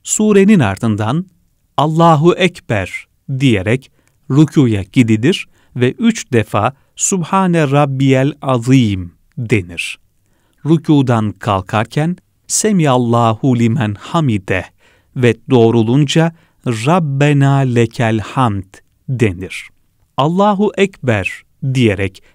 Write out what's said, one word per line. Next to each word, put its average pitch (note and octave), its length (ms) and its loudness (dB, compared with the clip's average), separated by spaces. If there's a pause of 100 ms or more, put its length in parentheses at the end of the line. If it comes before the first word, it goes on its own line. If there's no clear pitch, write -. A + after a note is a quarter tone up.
Surenin G3+ 580 4
ardından A2 680 -2 (500)
"Allahu D#3+ 580 4
Ekber." B2+ 720 -4 (320)
diyerek A#2+ 520 0 (400)
rükûya C3 520 2
gidilir A2+ 640 0 (300)
ve B2 160 0
üç A3+ 400 -2
defa A2+ 400 0 (240)
"Subhane F3 760 0
Rabbiyel C#3 640 0 (100)
Azîm." A#2 680 0 (260)
denir. G2 600 -6 (680)
Rükûdan C3+ 680 0
kalkarken A#2 840 -4 (300)
"Semiyallahu B2+ 1120 0
limen A2+ 360 0
hamide" G#2+ 680 -4 (520)
ve A#2+ 180 2 (160)
doğrulunca B2 840 2 (340)
"Rabbena C#3 880 0
lekel A#2+ 640 0
hamd" G#2+ 560 -4 (340)
denir. G2+ 600 -4 (480)
"Allahu G3 600 0
Ekber" B2+ 680 -4 (320)
diyerek G2+ 480 -2 (120)